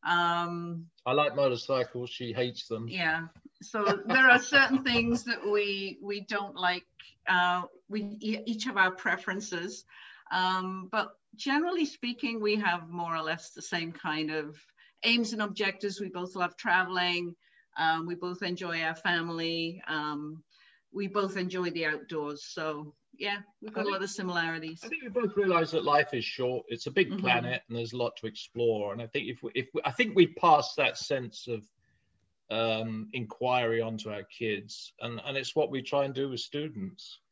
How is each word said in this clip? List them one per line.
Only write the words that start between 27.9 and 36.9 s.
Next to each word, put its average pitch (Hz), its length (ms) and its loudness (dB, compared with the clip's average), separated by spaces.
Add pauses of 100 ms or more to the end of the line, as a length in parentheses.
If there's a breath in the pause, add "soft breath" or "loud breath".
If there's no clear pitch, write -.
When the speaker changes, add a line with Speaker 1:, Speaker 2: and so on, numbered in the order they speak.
Speaker 2:
a 123 40 -6
lot 120 200 0
to 110 100 -8
explore. 107 680 0
And 113 80 -8
I 117 60 -8
think 127 220 -4
if 123 120 -10
we, 117 140 -8
if 127 180 -2
we, - 120 0
I 139 60 2
think 214 240 2
we 180 120 12
pass 156 480 6
that 139 220 2
sense 127 500 -4
of, 113 160 -4 (880)
um, 110 600 -2
inquiry 123 680 0
onto 110 300 -4
our 104 120 -8
kids, - 800 -6
and, 117 240 -8
and 139 100 -6
it's 135 200 -4
what 151 160 2
we 135 100 -4
try 139 240 0
and 139 80 -6
do 139 160 -2
with 123 120 -6
students. 143 800 -10 (120)